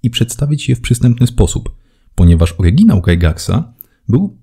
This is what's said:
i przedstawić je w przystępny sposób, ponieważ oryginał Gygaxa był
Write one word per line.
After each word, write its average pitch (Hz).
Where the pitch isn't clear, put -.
i 120
przedstawić 143
je 123
w 120
przystępny 123
sposób, -
ponieważ 85
oryginał 113
Gygaxa 87
był 165